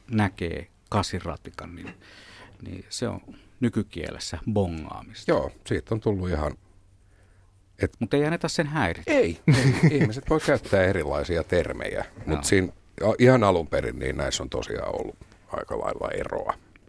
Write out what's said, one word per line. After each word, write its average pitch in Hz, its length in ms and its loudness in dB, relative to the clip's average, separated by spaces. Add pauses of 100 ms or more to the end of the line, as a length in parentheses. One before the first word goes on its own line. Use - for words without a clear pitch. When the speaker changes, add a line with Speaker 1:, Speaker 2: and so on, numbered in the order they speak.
(120)
Speaker 1:
näkee 95 560 -2 (220)
kasin 95 320 -2
ratikan, 85 540 -12
niin, 87 180 -14 (680)
niin 92 280 -14
se - 180 -6
on 95 140 -8 (380)
nykykielessä 82 800 -4 (140)
bongaamista. 90 800 -2
Speaker 2:
Joo, 85 200 0 (160)
siitä 104 280 -2
on 110 60 -2
tullut 95 280 0
ihan 76 240 -2 (1300)
et - 200 0
Speaker 1:
Mut 113 140 -4
ei 147 120 4
anneta 165 240 -2
sen 160 180 -2
häiritä. 143 440 -2
Speaker 2:
Ei, 240 360 2
ei. 135 440 6
<laughs> 151 60 2
Ihmiset 127 320 0
voi 156 100 4
käyttää 104 440 2
erilaisia 82 600 0
termejä, 67 640 -2 (200)
mut 78 100 0
Speaker 1:
Joo. 73 80 -2
Speaker 2:
siinä, 95 240 4 (340)
ja 107 180 2
ihan 123 240 8
alun 87 240 4
perin 62 320 -2
niin 65 180 -4
näissä 67 260 -2
on 65 60 -8
tosiaan - 460 -6
ollut - 200 -6 (360)
aika - 280 -6
lailla - 320 -4
eroa. - 420 -4 (360)